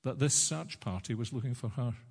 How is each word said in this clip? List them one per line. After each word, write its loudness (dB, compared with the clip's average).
that -2
this 6
search 2
party -4
was -2
looking -2
for -4
her. 0